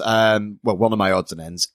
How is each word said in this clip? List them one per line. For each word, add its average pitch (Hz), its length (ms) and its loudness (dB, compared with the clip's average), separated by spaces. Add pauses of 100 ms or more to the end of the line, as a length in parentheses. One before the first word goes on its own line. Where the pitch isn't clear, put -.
um, 107 580 2
well, 107 140 0
one 110 160 2
of 107 60 0
my 95 140 2
odds 92 200 -2
and 80 80 -14
ends 85 340 -8